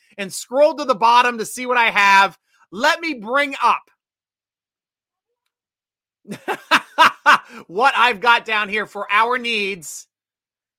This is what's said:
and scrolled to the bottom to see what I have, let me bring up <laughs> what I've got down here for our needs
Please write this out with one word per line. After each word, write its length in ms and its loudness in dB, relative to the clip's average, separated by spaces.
and 160 -10
scrolled 460 0
to 60 -6
the 100 0
bottom 420 2
to 80 -6
see 220 -10
what 100 0
I 140 2
have, 480 4
let 300 0
me 140 -6
bring 460 -4
up 280 0
<laughs> 1400 -2
what 280 0
I've 240 0
got 260 0
down 240 -4
here 180 -6
for 240 -10
our 260 0
needs 680 -8